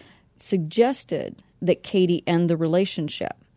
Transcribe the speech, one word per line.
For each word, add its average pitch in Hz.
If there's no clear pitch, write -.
suggested 180
that 180
Katie 175
end 170
the 170
relationship. 165